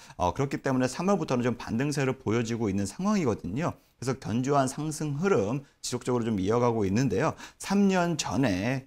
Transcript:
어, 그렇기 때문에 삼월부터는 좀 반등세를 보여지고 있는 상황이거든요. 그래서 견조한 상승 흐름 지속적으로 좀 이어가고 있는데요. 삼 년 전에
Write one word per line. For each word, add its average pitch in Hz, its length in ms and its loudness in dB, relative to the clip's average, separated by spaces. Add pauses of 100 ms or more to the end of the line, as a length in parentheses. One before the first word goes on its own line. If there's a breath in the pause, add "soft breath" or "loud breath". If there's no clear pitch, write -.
(160 loud breath)
어, 87 160 2
그렇기 143 300 -2
때문에 127 260 2
삼월부터는 156 560 0
좀 120 140 0
반등세를 131 600 -2
보여지고 110 520 0
있는 98 160 0
상황이거든요. 147 880 -2 (260 soft breath)
그래서 123 180 -2
견조한 131 480 0
상승 151 500 -6
흐름 143 460 2 (200 loud breath)
지속적으로 123 420 -2
좀 110 160 0
이어가고 113 460 2
있는데요. 117 480 0 (240 loud breath)
삼 196 300 2
년 175 280 2
전에 120 720 -2